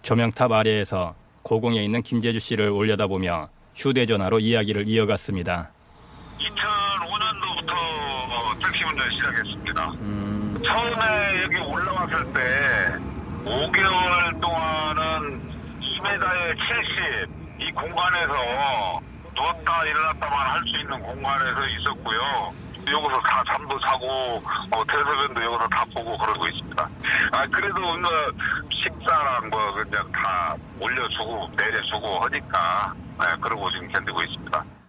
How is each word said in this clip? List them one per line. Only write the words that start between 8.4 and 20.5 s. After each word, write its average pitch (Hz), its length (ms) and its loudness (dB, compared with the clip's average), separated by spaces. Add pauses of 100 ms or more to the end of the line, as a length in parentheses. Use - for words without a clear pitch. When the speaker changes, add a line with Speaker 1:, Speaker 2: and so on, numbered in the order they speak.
Speaker 2:
택시 175 200 0
운전 139 260 0
시작했습니다. 101 840 -2
Speaker 1:
음. 104 720 -2
Speaker 2:
처음에 220 800 2
여기 - 140 0
올라왔을 - 760 -2
때 135 80 4 (1040)
오 160 240 0
개월 180 680 4
동안은 156 1000 0 (400)
십 - 220 -4
미터에 180 500 2
칠십, 175 760 -2 (300)
이 - 120 -4
공간에서 143 1300 2 (340)
누웠다 165 500 2
일어났다만 151 680 2